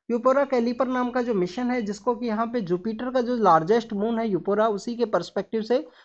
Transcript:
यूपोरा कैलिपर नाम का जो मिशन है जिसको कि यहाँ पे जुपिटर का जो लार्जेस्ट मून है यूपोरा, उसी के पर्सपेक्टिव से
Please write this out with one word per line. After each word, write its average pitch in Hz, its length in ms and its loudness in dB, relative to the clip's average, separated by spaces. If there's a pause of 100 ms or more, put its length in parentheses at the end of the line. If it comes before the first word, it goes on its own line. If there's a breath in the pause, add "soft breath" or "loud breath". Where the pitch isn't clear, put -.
(120)
यूपोरा 262 320 4
कैलिपर 247 440 0
नाम 247 220 -2
का 247 120 -2
जो 240 120 -2
मिशन 202 380 -2
है 247 100 -2
जिसको 208 340 -4
कि 233 120 -6
यहाँ 220 200 0
पे 233 140 -4
जुपिटर 214 480 -4
का 254 120 0
जो 240 140 -2
लार्जेस्ट 208 580 4
मून 220 260 -2
है 226 100 -2
यूपोरा, 202 380 0
उसी 226 280 -4
के 233 100 0
पर्सपेक्टिव 220 560 -2
से 240 260 0 (180 soft breath)